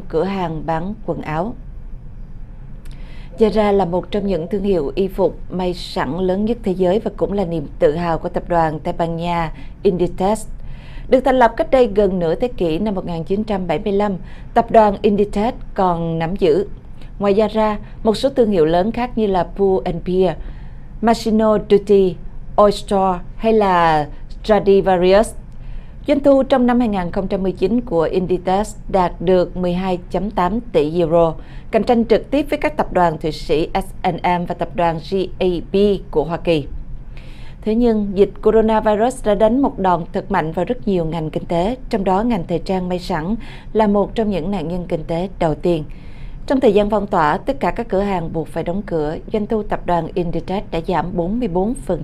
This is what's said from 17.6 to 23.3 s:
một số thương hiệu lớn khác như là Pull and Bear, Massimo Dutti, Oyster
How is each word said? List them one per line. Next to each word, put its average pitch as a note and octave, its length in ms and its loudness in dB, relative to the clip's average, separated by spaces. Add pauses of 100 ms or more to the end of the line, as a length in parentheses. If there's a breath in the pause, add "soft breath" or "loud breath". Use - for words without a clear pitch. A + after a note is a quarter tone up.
một G#3+ 140 2
số C4+ 120 2
thương A#3+ 220 2
hiệu E3+ 140 4
lớn F3+ 260 2
khác A#3+ 260 -4
như A3 100 2
là F#3 160 2
Pull F#3+ 420 0
and E3+ 120 -2 (100)
Bear, F3+ 300 2 (640 loud breath)
Massimo A3 560 4 (120)
Dutti, G3+ 460 4 (460)
Oyster G3 540 4 (220)